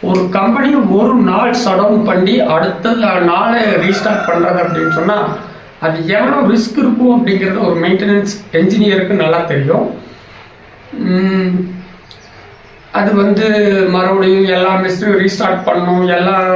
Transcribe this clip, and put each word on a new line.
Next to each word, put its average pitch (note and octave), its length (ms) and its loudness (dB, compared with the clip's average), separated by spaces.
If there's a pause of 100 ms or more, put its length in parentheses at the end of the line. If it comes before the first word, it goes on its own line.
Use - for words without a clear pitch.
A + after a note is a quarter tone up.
ஒரு F3+ 280 0
கம்பெனி B3+ 440 0
ஒரு G#3 400 2
நாள் G#3 360 2
ஷட் G3 260 0
டவுன் G#3 280 2
பண்ணி F#3+ 360 2
அடுத்த F3+ 520 -2 (320)
நாளே G#3+ 360 0
ரீஸ்டார்ட் G3 680 0
பண்றது E3+ 360 0
அப்படின்னு D#3+ 280 -2
சொன்னா G3+ 460 -2 (440)
அது D#3+ 260 -2
எவ்வளோ A#3 480 0
ரிஸ்க் A3+ 240 -2
இருக்கும் B3 480 2
அப்படிங்கிறது F#3+ 440 0
ஒரு E3 100 0
மெயின்டெனன்ஸ் G3 720 0
என்ஜினியருக்கு F#3+ 600 2
நல்லா E3 260 0
தெரியும். D3+ 560 -2 (1040)
உம், F#3 760 -2 (1160)
அது G3+ 220 0
வந்து G#3 340 2 (400)
மறுபடியும் F#3+ 560 2
எல்லா F#3 320 0
மெஷினும் F#3+ 420 0
ரீஸ்டார்ட் F#3+ 480 0
பண்ணணும், F3+ 500 0
எல்லா F#3 240 0 (160)